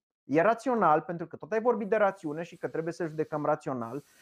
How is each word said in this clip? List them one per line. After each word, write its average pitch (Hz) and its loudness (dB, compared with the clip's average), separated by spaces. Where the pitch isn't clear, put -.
e 147 2
rațional, 208 4
pentru 165 -8
că - -16
tot 151 -12
ai 220 0
vorbit 226 0
de 220 2
rațiune 190 0
și 170 -14
că 165 -8
trebuie 165 -4
să 170 -6
judecăm 151 -4
rațional. 139 -2